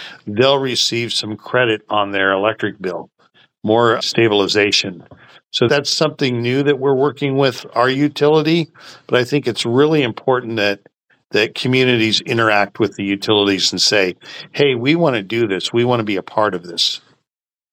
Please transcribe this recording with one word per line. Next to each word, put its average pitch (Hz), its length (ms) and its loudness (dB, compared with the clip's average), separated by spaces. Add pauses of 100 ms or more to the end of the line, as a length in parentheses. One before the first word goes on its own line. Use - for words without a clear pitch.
(260)
they'll 131 340 2
receive 120 520 -4
some 107 240 -6
credit 113 540 -2
on 101 220 -2
their 98 200 0
electric 98 500 -2
bill, 92 280 -8 (560)
more 117 360 4
stabilization. 101 1040 0 (460)
So - 180 0
that's 143 220 0
something 135 520 -2
new 127 220 0
that 139 160 0
we're 135 160 0
working 139 400 -2
with 135 300 0 (100)
our 123 140 2
utility, 147 800 2 (380)
but 123 120 2
I 123 60 0
think 143 200 -2
it's 113 200 -4
really 143 380 2
important 120 520 -2
that, 101 240 0 (520)
that 104 240 0
communities 127 680 2
interact 110 580 0
with 104 160 0
the 101 80 -6
utilities 101 680 0
and 90 80 -2
say, 95 340 2 (380)
"Hey, 143 220 2
we 127 200 0
want 160 220 2
to 104 60 -6
do 113 240 -2
this. 95 260 -4
We 117 100 2
want 123 160 2
to 110 60 -4
be 104 100 -4
a 90 80 -4
part 104 320 -2
of 87 80 -10
this." - 380 -6 (720)